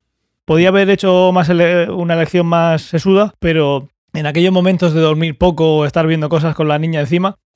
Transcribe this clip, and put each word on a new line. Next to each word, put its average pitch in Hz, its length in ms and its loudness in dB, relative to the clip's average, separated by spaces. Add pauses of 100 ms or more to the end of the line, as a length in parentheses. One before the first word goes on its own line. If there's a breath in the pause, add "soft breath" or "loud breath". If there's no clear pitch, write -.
(440)
Podía 170 240 2
haber 196 220 2
hecho 185 420 2
más 180 160 0
ele-, 175 420 2
una 170 240 -4
elección 170 320 -2
más 165 360 0
sesuda, 190 560 0
pero 147 500 -2 (240)
en 156 140 -6
aquellos 170 260 0
momentos 180 400 0
de 160 80 0
dormir 156 380 0
poco 160 400 0
o 147 80 0
estar 160 200 -2
viendo 160 220 -2
cosas 160 260 -2
con 156 140 -2
la 147 100 0
niña 160 220 -4
encima, 175 360 -2 (200)